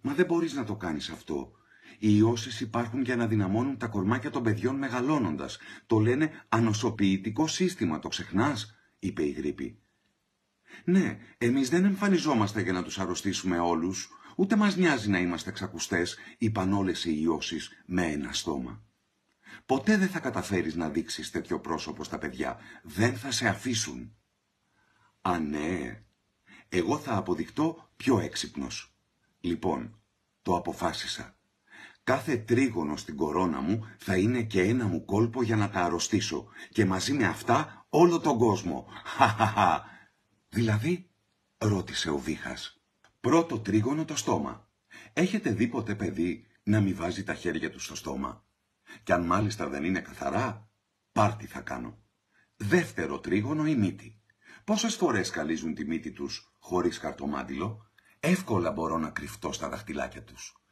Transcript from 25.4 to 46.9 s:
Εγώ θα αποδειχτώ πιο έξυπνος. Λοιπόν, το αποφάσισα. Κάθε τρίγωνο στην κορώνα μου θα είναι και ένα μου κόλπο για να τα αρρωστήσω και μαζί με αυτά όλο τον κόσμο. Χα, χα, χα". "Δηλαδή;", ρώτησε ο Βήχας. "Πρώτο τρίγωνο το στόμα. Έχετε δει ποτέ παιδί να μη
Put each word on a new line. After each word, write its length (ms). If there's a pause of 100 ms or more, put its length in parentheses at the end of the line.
Εγώ 280
θα 180
αποδειχτώ 800
πιο 240
έξυπνος. 760 (440)
Λοιπόν, 640 (400)
το 140
αποφάσισα. 840 (680)
Κάθε 340
τρίγωνο 600
στην 180
κορώνα 460
μου 240 (120)
θα 200
είναι 260
και 180
ένα 260
μου 180
κόλπο 380
για 120
να 140
τα 100
αρρωστήσω 680 (240)
και 140
μαζί 280
με 120
αυτά 640
όλο 300
τον 180
κόσμο. 500 (180)
Χα, 220
χα, 180
χα". 380 (640)
"Δηλαδή;", 600 (480)
ρώτησε 520
ο 80
Βήχας. 640 (380)
"Πρώτο 400
τρίγωνο 460
το 100
στόμα. 540 (440)
Έχετε 380
δει 160
ποτέ 280
παιδί 520 (160)
να 180
μη 120